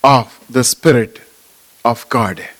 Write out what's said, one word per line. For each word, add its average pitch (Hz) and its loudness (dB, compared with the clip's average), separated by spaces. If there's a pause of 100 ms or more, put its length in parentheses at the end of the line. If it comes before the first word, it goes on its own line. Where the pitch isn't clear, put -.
of 131 0 (100)
the 123 0
Spirit 123 0 (640)
of 117 -4
God. 104 -4 (120)